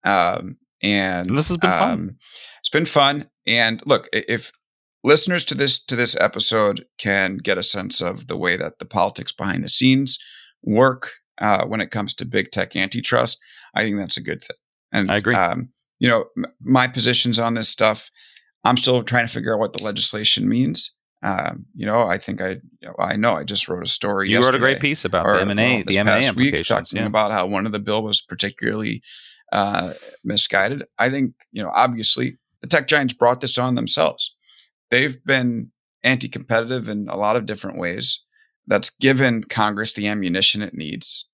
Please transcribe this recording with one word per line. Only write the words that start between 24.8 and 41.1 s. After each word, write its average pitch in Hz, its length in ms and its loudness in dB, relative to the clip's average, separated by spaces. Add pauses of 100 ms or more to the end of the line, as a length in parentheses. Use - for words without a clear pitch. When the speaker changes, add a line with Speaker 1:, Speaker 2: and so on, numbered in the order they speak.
Speaker 2:
piece 156 160 -6
about 87 200 0
Speaker 1:
or, 104 100 4
Speaker 2:
the 92 60 4
M 101 100 0
and 101 80 0
A, 123 160 4
Speaker 1:
well, 104 100 -2
this 98 100 0
Speaker 2:
the 98 40 4
M 101 80 2
and 104 100 4
A - 20 2
Speaker 1:
past 127 160 2
week, 127 120 4
Speaker 2:
implications, 85 200 -2
Speaker 1:
talking 101 320 -2
Speaker 2:
yeah. 110 80 -2
Speaker 1:
about 107 240 0
how 95 160 0
one 101 180 -2
of 110 60 -4
the 104 80 -4
bill 104 240 -2
was 104 180 0
particularly, 110 800 -4 (500)
uh, 98 420 0 (300)
misguided. 104 600 0 (160)
I 120 100 4
think, 135 240 -2 (180)
you 107 120 -8
know, 87 100 -6
obviously 127 640 2 (240)
the - 60 -14
tech 147 200 0
giants 139 260 0
brought 123 280 2
this 131 160 -2
on 127 180 0
themselves. - 600 0 (560)
They've 131 340 0
been 123 460 0 (320)
anti-competitive 123 840 -2
in 104 200 -6
a 92 80 -6
lot 104 200 2
of 110 80 -2
different 98 340 -8
ways. 87 420 -4 (460)
That's 101 220 2
given 131 540 2
Congress 107 500 -2
the 104 140 -4
ammunition 98 540 0
it 101 120 -8
needs - 600 -6